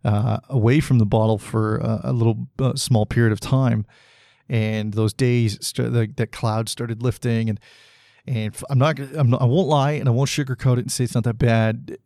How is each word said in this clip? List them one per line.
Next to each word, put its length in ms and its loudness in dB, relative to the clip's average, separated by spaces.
uh, 360 0
away 300 4
from 200 2
the 60 4
bottle 320 2
for 400 -2
a, 280 -2
a 80 -2
little, 340 0
uh, 160 0
small 300 0
period 260 2
of 80 -2
time, 460 0
and 460 -2
those 200 0
days, 520 2
st-, 260 -4
the, 260 0
that 140 -4
cloud 380 -4
started 320 -8
lifting, 480 -2
and, 100 -4
and 260 -4
f-, 160 -14
I'm 80 2
not 200 2
gonna, 180 -10
I'm 140 4
not, 120 2
I 40 2
won't 220 2
lie, 240 2
and 160 -2
I 40 2
won't 180 2
sugarcoat 480 0
it 40 -2
and 100 -6
say 140 -2
it's 100 -4
not 80 0
that 140 -2
bad. 680 2